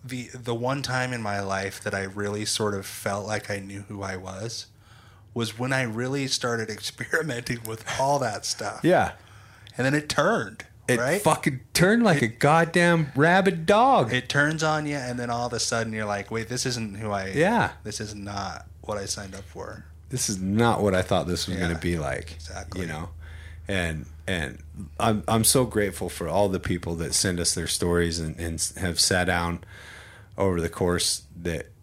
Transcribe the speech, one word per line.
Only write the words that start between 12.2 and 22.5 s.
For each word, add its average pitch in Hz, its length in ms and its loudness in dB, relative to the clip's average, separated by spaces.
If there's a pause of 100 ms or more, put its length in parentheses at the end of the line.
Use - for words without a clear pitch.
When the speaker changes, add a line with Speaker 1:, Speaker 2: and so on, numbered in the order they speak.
Speaker 1:
It 123 40 4
Speaker 2:
a - 20 0
goddamn 165 880 4
rabid 170 500 6
dog. 208 460 6
Speaker 1:
It 127 160 0
turns 151 340 2
on 156 240 2
you, 147 120 -2
and 123 200 -6
then 120 120 -4
all 120 180 -2
of 120 60 -4
a 113 80 -2
sudden 113 320 0
you're 110 120 -2
like, 101 240 -2
"Wait, 110 200 -4
this 127 160 -4
isn't 113 320 -4
who 107 140 -4
I, 98 180 -2
Speaker 2:
Yeah. 160 420 2 (140)
Speaker 1:
this 107 160 -8
is 107 120 -8
not 101 520 -8 (160)
what 104 160 -6
I 98 80 -6
signed 98 280 -8
up 98 120 -14
for." - 400 -14 (240)
Speaker 2:
This - 200 -2
is 98 80 -2
not 101 460 4
what 98 100 4
I 92 80 4
thought 87 260 2
this 85 200 -2
was 90 80 -4
Speaker 1:
Yeah. 90 140 -2
Speaker 2:
gonna 82 100 -2
be 87 180 0
like, 69 360 -4
Speaker 1:
Exactly. 92 480 -10